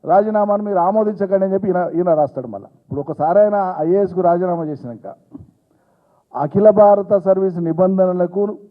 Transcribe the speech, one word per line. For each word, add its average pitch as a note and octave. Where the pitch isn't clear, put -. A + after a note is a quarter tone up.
రాజీనామాను G#3
మీరు G3+
ఆమోదించకండి" G3
అని F#3+
చెప్పి G3
ఈయన, F3+
ఈయన F3
రాస్తాడు C3+
మళ్ళా. G2+
ఇప్పుడు C#3
ఒకసారి D#3
ఆయన G3+
ఐఏఎస్కు F3+
రాజీనామా F3
చేసినాక, B2+
అఖిల F#3+
భారత G3+
సర్వీస్ F#3+
నిబంధనలకు F3+